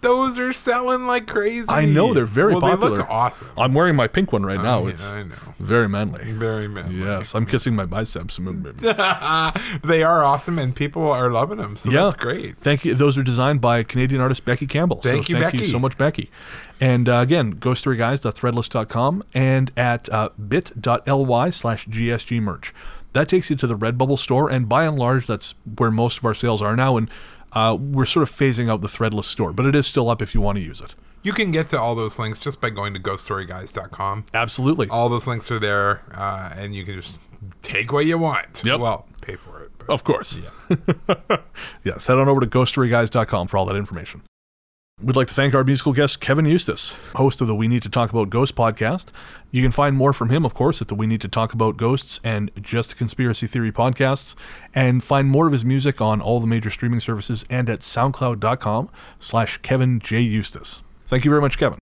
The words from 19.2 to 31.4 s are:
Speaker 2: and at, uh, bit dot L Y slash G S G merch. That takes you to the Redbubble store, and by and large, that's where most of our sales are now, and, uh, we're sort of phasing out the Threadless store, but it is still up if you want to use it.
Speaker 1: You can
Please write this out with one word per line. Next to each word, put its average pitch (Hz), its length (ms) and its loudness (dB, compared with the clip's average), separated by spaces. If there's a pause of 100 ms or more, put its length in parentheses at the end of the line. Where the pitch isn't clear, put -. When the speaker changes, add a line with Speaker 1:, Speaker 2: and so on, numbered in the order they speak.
Speaker 2:
and 131 420 2
at, 120 360 0
uh, 107 180 0 (180)
bit 131 240 -2 (100)
dot 120 260 0
L 139 180 2
Y 127 240 2
slash 117 380 -4
G 113 240 -2
S 113 120 -4
G 117 160 -2
merch. 101 340 -6 (400)
That 147 140 2
takes 185 220 2
you 151 80 2
to 131 100 -2
the 117 80 0
Redbubble 120 440 0
store, 135 300 2
and 127 200 0
by 139 160 4
and 151 120 0
large, 127 300 2
that's - 280 -4 (220)
where 117 140 4
most 117 280 2
of 123 60 -4
our 113 80 2
sales 113 280 0
are 104 140 0
now, 127 220 4
and, 110 120 0 (440)
uh, 113 260 2
we're 135 260 0
sort - 180 2
of - 120 -2
phasing 120 340 2
out 107 120 0
the 101 60 -4
Threadless 107 380 -2
store, 92 260 -2
but 127 140 0
it 135 100 4
is 147 120 2
still 120 240 0
up 113 100 -2
if 107 140 -4
you 113 60 6
want 101 160 2
to 95 60 -4
use 78 180 -12
it. - 120 -16 (300)
Speaker 1:
You 208 100 -2
can 208 180 0